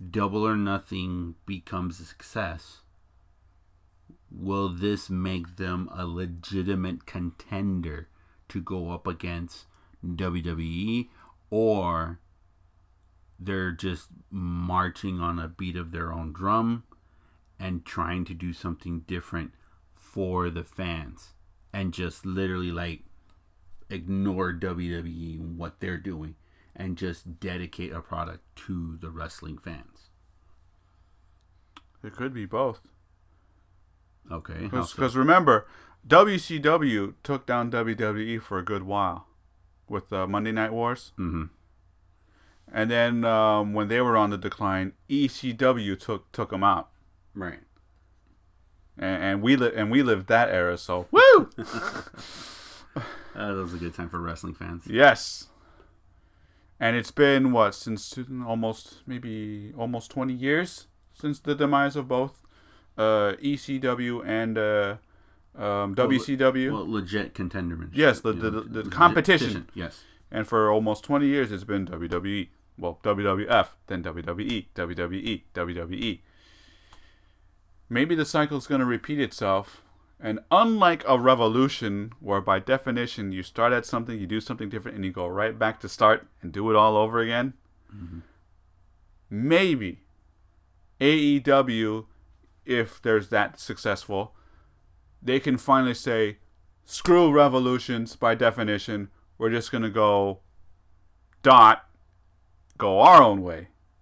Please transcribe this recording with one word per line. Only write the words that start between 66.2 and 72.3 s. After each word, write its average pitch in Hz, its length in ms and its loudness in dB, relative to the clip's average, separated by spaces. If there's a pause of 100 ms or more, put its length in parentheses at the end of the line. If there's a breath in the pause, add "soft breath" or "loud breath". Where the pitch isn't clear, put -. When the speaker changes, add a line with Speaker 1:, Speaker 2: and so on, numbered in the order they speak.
Speaker 2:
W. 131 400 2
Speaker 1:
well, 98 160 -6
legit 101 440 -4
contendership. 85 580 -8
Speaker 2:
Yes, 139 280 4
the, 110 140 0
Speaker 1:
Yeah, 110 60 -6
Speaker 2:
the, 110 100 -2
Speaker 1:
legit, 110 220 -6
Speaker 2:
the 113 80 -6
Speaker 1:
legit 101 120 -8
Speaker 2:
competition. 170 600 6
Speaker 1:
competition, 85 220 -10
yes. 85 280 -10 (300 soft breath)
Speaker 2:
And 110 160 -6
for 110 240 4
almost 107 320 0
twenty 143 240 2
years, 135 240 0
it's 95 120 -8
been 101 200 -4
W 85 240 -8
W 90 260 -2